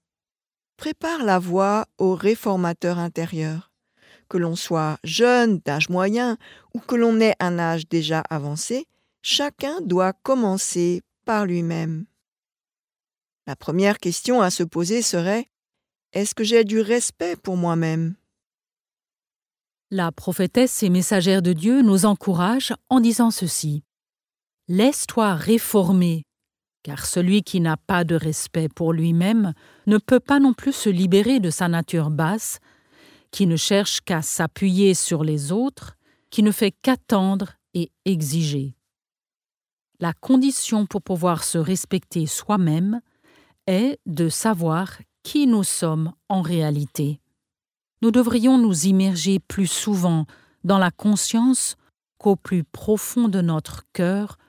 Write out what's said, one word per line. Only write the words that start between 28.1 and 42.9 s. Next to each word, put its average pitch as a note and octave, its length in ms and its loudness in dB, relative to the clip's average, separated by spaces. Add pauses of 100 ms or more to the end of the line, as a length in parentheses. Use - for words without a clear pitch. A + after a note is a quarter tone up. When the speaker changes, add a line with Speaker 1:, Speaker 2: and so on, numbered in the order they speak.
Speaker 2:
respect D#3 540 -4
pour E3 240 -2
lui-même E3+ 600 2 (340)
ne G#3 100 4
peut B3 240 4
pas C#4+ 180 2
non C4+ 140 4
plus C#4 200 -4
se - 160 -2
libérer G3 520 2
de F3+ 80 0
sa F3 180 -2
nature E3 420 0
basse, D#3+ 500 -2 (720)
qui G3 160 0
ne E3 80 2
cherche G3+ 460 0
qu'à E3 200 -4
s'appuyer F#3 720 0
sur E3 300 -2
les D3+ 280 -2
autres, B3 460 -4 (320)
qui - 120 0
ne G#3 100 6
fait G3+ 200 0
qu'attendre G3 800 0 (200)
et E3+ 180 -4 (140)
exiger. » D3 680 -2 (1200)
La E3+ 140 -2
condition C4 720 0
pour F#3+ 160 -6
pouvoir E3+ 420 -2
se - 140 -4
respecter F3 680 -2
soi-même F#3 760 -2 (640)